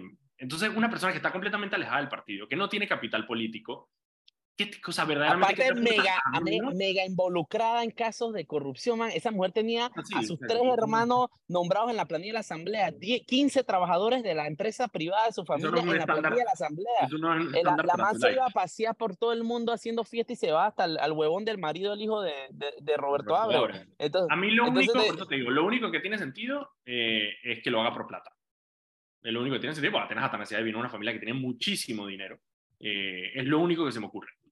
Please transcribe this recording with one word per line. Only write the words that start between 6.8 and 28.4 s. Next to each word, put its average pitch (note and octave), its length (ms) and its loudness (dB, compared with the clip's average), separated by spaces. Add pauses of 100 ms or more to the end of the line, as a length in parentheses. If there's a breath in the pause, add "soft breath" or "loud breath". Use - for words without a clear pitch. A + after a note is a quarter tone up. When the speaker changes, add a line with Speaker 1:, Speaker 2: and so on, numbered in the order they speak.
Speaker 2:
involucrada F#3 800 0
en A3+ 80 -4
casos A3+ 420 -4
de E3 140 -6
corrupción, D3 500 -2
man. A3+ 160 -2
Esa - 160 -2
mujer F#3+ 220 0
tenía A#3 440 0
Speaker 1:
Ah, A3 80 -8
sí, A3 120 -8
Speaker 2:
a C4 60 0
sus A3 100 -4
Speaker 1:
o E3+ 60 -6
sea, B3+ 100 -10
Speaker 2:
tres A#3 140 2
Speaker 1:
eso B3+ 40 4
no B3+ 80 4
Speaker 2:
hermanos A#3 540 4 (200)
nombrados F#3 440 2
en A3+ 60 -2
la E3+ 100 -2
planilla E3 220 -4
de A3 40 -6
la A3+ 60 -2
Asamblea, F#3 520 -2
diez, F#3 360 -2
quince C4+ 360 4
trabajadores G3 600 2
de F#3+ 100 0
la D3+ 140 -2
empresa G3+ 400 -2
privada G3+ 400 0
de A3 60 0
su G3+ 100 -6
Speaker 1:
Eso E3+ 80 -4
no D3+ 40 4
es C#3+ 60 0
Speaker 2:
familia D#3 220 2
Speaker 1:
un F3 60 0
Speaker 2:
en E3 80 2
la - 40 2
Speaker 1:
estándar, D#3 220 2
Speaker 2:
planilla A3+ 180 2
de A#3+ 40 2
la G#3 60 -2
Asamblea. F3+ 540 -2
Speaker 1:
eso D3 140 -4
no E3 160 2
es D#3+ 60 0
un E3+ 60 -2
Speaker 2:
Eh, C3 40 -6
la, E3 80 2
Speaker 1:
estándar E3+ 260 4
Speaker 2:
la F3+ 80 4
Speaker 1:
para F3+ 120 2
Speaker 2:
man G#3 100 4
se A3+ 60 -6
Speaker 1:
Zulay. B3+ 120 6
Speaker 2:
iba C4 140 2
a - 20 2
pasear A3 460 -2
por G#3+ 200 -4
todo A#3 180 0
el A#3 100 -2
mundo A#3 280 -2
haciendo A3+ 320 -2
fiesta A#3 300 -4
y - 20 -4
se F3 160 0
va D#3+ 140 4
hasta G#3 200 0
al, D#3+ 120 0
al D3+ 140 2
huevón D#3 340 2
del G#3+ 140 -2
marido, F3 340 -2
el G#3 80 -6
hijo G#3+ 220 -2
de, D#3+ 100 -2 (160)
de, C#3+ 320 -8
de D3 160 2
Roberto C#3+ 320 0
Speaker 1:
Roberto D#3+ 60 4
Speaker 2:
Abreu. F#3+ 300 4
Speaker 1:
Abreu. G2 200 -6 (140)
Speaker 2:
Entonces, D3+ 320 2
Speaker 1:
A D#3 40 6
mí F#3+ 140 2
lo A#3 180 6
Speaker 2:
entonces B3+ 220 4
Speaker 1:
único, A#3+ 140 4
Speaker 2:
de G#3+ 60 4
Speaker 1:
por E3 80 -2
eso - 100 -8
te C#3+ 80 -2
digo, B2+ 160 0
lo D3 140 4
único A3 260 0
que E3 80 0
tiene G#3 180 -4
sentido, A3 540 -6 (140)
eh, A2+ 440 0 (140)
es A#2 180 -4
que - 80 -4
lo A#2 100 2
haga A#2 140 2
por A2+ 140 -8
plata. - 240 -14 (920)